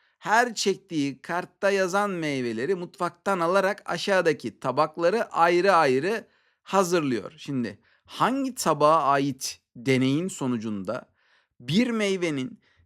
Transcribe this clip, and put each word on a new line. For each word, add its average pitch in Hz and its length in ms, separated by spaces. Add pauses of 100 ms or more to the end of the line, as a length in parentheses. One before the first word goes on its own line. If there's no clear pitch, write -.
(200)
Her 226 360
çektiği 151 640
kartta 180 500
yazan 196 380
meyveleri 139 640
mutfaktan 175 640
alarak 185 460
aşağıdaki 165 760
tabakları 160 760
ayrı 175 400
ayrı 160 540 (360)
hazırlıyor. 170 760
Şimdi 120 420 (260)
hangi 262 500
tabağa 151 480
ait 139 560 (160)
deneyin 131 520
sonucunda 113 800 (500)
bir 185 320
meyvenin 180 680 (260)